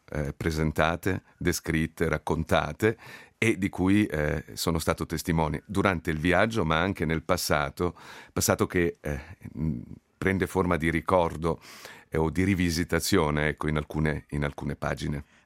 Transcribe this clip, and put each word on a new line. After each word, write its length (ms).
eh, 240
presentate, 920
descritte, 720
raccontate 880
e 200
di 120
cui, 360
eh, 460
sono 280
stato 260
testimone 600
durante 460
il 80
viaggio, 460
ma 120
anche 280
nel 180
passato, 720
passato 340
che, 320
eh, 220
mh, 260
prende 300
forma 300
di 120
ricordo, 720
eh, 80
o 140
di 120
rivisitazione, 1040
ecco, 180
in 100
alcune, 520
in 140
alcune 320
pagine. 500